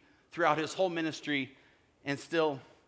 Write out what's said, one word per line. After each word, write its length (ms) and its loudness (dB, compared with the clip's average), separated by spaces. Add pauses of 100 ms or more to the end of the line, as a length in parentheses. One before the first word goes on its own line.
(320)
throughout 260 4
his 160 -2
whole 160 2
ministry 680 -4 (480)
and 160 -4
still 400 0 (280)